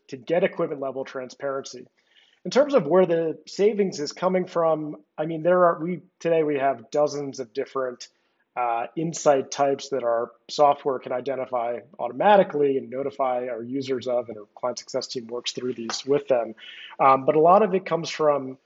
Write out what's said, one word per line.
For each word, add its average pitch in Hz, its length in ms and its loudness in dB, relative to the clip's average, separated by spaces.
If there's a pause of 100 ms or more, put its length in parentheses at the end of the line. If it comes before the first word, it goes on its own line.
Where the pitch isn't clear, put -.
to 139 80 -12
get 165 260 0
equipment 165 380 -2
level 135 220 -6
transparency. 131 800 -10 (600)
In 180 60 -6
terms 277 220 4
of 208 120 4
where 180 200 6
the 165 320 0 (100)
savings 202 520 0
is 147 120 -6
coming 185 340 0
from, 156 520 -2 (200)
I 156 80 -4
mean, 160 180 -6
there 180 220 4
are, 170 160 4
we, 175 200 -6 (180)
today 165 240 2
we 151 160 0
have 131 320 -2
dozens 143 480 -2
of 123 140 -12
different, 127 540 -6 (480)
uh, 120 300 -2 (100)
insight 151 560 0
types 139 380 0
that 127 140 -4
our 117 280 0 (180)
software 143 500 2
can 123 120 -12
identify 127 680 -4 (200)
automatically 147 760 4
and 120 120 -6
notify 127 600 -4
our 117 120 -8
users 127 460 -6
of, 120 220 -2
and 107 80 -14
our 104 80 -16 (100)
client 123 240 -6
success - 280 -8
team 117 200 -10
works 120 240 -8
through 123 220 -6
these 117 320 -8
with 143 240 0
them. 113 260 0 (420)
Um, 135 280 4
but 151 100 4
a 156 60 4
lot 185 220 8
of 185 120 0
it 185 100 -4
comes 160 240 -4
from, 135 560 0